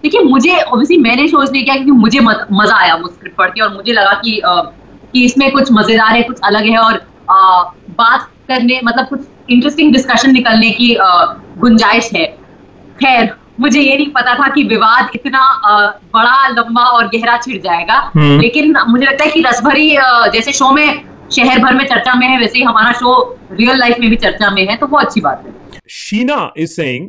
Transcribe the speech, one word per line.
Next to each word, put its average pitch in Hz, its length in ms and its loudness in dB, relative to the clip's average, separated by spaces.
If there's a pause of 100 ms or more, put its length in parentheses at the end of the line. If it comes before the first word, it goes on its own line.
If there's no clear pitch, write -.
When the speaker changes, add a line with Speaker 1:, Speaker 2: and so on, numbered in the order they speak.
Speaker 1:
देखिए, 403 180 0
मुझे 269 300 2
obviously 349 480 0
मैंने 254 300 2
शो 285 140 0
इसलिए 269 200 -2
किया 269 120 -2
क्योंकि 269 180 0
मुझे 226 280 4
मत-, 220 320 0
मजा 208 240 0
आया 175 180 2
वो 170 140 -8
स्क्रिप्ट - 280 -18
पढ़ 185 120 0
के, 220 120 -8
और 208 140 -2
मुझे 202 180 -6
लगा 202 200 0
कि, 214 260 -4
अ, 180 340 -2 (400)
कि 247 120 2
इसमें 269 280 2
कुछ 262 200 0
मजेदार 220 400 2
है, 233 100 2
कुछ 240 220 -6
अलग 208 200 0
है, 226 140 0
और, 226 160 2 (360)
अ, 185 420 4 (180)
बात 233 400 0 (180)
करने, 254 360 0
मतलब 240 220 -2
कुछ - 140 -10 (300)
इंटरेस्टिंग 294 420 2
डिस्कशन 254 400 2
निकलने 226 380 2
की, 233 240 0
अ, 190 120 2 (520)
गुंजाइश 220 540 2
है। 165 140 -2 (760)
खैर, 247 340 0 (260)
मुझे 277 200 2
ये 269 160 2
नहीं 285 140 -2
पता 247 240 -2
था 269 140 0
कि 277 140 0
विवाद 226 520 0
इतना, 269 240 -4
अ, 208 600 0 (160)
बड़ा, 247 340 2
लंबा 233 340 -2
और 240 240 2
गहरा 226 300 -2
छिड़ 254 220 -8
जाएगा। 180 560 -2
Speaker 2:
हम्म। 147 260 4
Speaker 1:
लेकिन 294 360 2 (120)
मुझे 247 180 2
लगता 269 180 0
है 302 60 0
कि 320 100 -2
रसभरी, 285 560 0
अ, 247 380 2
जैसे 226 180 -4
शो 269 200 0
में 294 320 0 (280)
शहर 254 260 0
भर 254 160 2
में 269 100 0
चर्चा 254 300 -2
में 247 140 0
है, 262 100 0
वैसे 233 200 -2
ही 254 60 0
हमारा 226 280 0
शो 247 460 -2 (140)
रियल 233 240 0
लाइफ 240 240 0
में 226 100 2
भी 233 60 2
चर्चा 202 340 -2
में 190 180 -2
है, 220 80 -4
तो 285 100 -4
वो 277 120 0
अच्छी - 220 -2
बात - 260 -6
है। - 340 -20 (100)
Speaker 2:
शीना 247 600 -4
is 160 160 -6
saying 147 400 -8